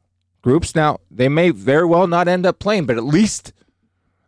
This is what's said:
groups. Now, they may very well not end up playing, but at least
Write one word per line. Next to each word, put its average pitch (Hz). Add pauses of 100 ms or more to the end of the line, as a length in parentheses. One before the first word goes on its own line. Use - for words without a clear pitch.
(420)
groups. 143
Now, 151 (120)
they 123
may 165
very 131
well 170
not 175
end 180
up 180
playing, 196
but 120
at 113
least 170 (760)